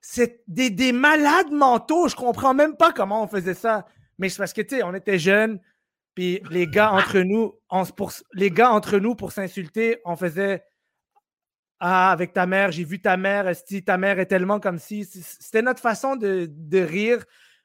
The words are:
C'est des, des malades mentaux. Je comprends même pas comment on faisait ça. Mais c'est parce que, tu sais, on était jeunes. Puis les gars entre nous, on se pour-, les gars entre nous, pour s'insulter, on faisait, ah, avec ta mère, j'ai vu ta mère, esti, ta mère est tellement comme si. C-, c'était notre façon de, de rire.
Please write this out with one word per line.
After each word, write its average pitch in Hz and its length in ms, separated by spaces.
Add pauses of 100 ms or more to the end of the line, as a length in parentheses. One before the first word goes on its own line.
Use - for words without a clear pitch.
C'est - 460
des, 233 240
des 240 220
malades 294 580
mentaux. 285 580
Je - 80
comprends 247 380
même 294 220
pas 330 160
comment 208 300
on 208 60
faisait 185 260
ça. 214 320 (320)
Mais 190 100
c'est 175 100
parce 190 140
que, - 100
tu 269 140
sais, 247 60
on 180 120
était 196 240
jeunes. 202 420 (540)
Puis 180 260 (100)
les 175 180
gars 208 240
entre 190 280
nous, 202 340 (160)
on 185 140
se 180 80
pour-, 196 200 (220)
les 196 160
gars 226 200
entre 208 280
nous, 220 180
pour - 160
s'insulter, 208 720
on 175 100
faisait, 185 480 (1160)
ah, 185 320
avec 175 200
ta 180 140
mère, 190 240
j'ai 170 140
vu 175 160
ta 185 160
mère, 196 320
esti, 180 340
ta 185 160
mère 190 220
est 180 60
tellement 190 340
comme 180 180
si. 208 260
C-, 185 180 (180)
c'était 220 220
notre 254 180
façon 269 360
de, 190 340
de 156 280
rire. 202 460 (400)